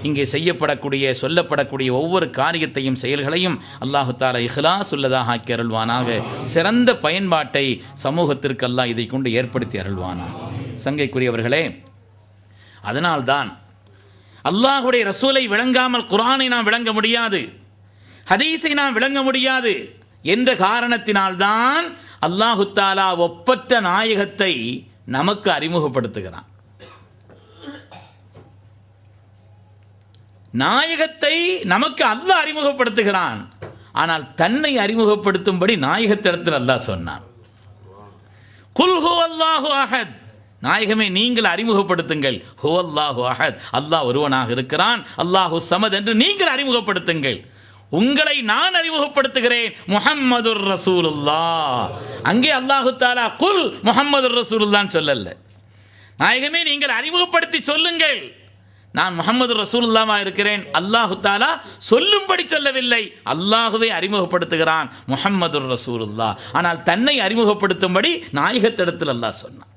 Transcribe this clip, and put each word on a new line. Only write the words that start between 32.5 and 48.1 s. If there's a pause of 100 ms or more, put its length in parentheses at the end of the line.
ஆனால்
தன்னை
அறிமுகப்படுத்தும்படி
நாயகத்திடத்தில்
அல்லாஹ்
சொன்னான். (1500)
"குல்
ஹுவல்லாஹு
அஹத்." (460)
நாயகமே,
நீங்கள்
அறிமுகப்படுத்துங்கள். (180)
"ஹுவல்லாஹு
அஹத்", (160)
அல்லாஹ்
ஒருவனாக
இருக்கிறான், (120)
அல்லாஹு (120)
ஸமத்
என்று
நீங்கள்
அறிமுகப்படுத்துங்கள். (340)
உங்களை